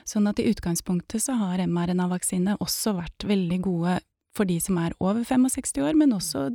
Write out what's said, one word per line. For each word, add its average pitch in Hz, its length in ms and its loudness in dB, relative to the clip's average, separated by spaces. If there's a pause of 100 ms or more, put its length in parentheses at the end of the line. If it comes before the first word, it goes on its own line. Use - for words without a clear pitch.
Sånn 208 220 0
at 208 140 0
i - 100 2
utgangspunktet 180 720 -2
så 262 180 -2
har 185 220 0
M 175 180 0
R 170 120 0
N 180 100 0
A-vaksine 180 580 0
også - 380 -2
vært 170 320 -8
veldig 185 320 2
gode 180 400 0 (340)
for 208 140 2
de 175 100 2
som 180 200 0
er 165 200 -2
over 208 300 0
femogseksti 262 560 0
år, 311 100 0
men 302 180 6
også 277 420 -4